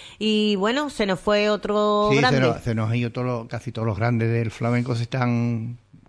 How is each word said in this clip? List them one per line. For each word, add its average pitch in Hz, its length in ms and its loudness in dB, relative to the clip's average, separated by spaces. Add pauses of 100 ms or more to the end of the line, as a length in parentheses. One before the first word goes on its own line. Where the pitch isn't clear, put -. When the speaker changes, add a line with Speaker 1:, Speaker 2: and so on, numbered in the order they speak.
(240)
Speaker 1:
Y 214 340 2
bueno, 247 340 0
se 214 160 -2
nos 185 120 0
fue 208 300 2
otro 208 600 2
Speaker 2:
Sí, 139 60 4
se 143 40 4
Speaker 1:
grande. 143 200 4
Speaker 2:
nos, 123 200 2
se 117 140 -2
nos 110 160 0
han 117 40 0
ido 120 160 -2
todos 123 140 -4
los, 120 220 -4
casi 117 240 -8
todos 113 160 -4
los 107 100 -2
grandes 117 340 2
del 117 200 0
flamenco, 120 440 0
se 117 60 -2
están, 120 760 -2 (300)